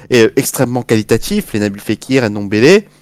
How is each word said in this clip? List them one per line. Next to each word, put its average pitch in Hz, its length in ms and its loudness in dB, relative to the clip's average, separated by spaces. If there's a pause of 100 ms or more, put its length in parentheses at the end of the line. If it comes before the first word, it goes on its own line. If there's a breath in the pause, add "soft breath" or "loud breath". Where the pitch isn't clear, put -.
et, 120 140 4
euh, 110 140 2
extrêmement 127 440 -2
qualitatif, 117 720 -2
les 107 60 -4
Nabil 101 220 -4
Fekir 127 420 -2
et 110 60 -2
Ndombele. 107 540 2 (180 soft breath)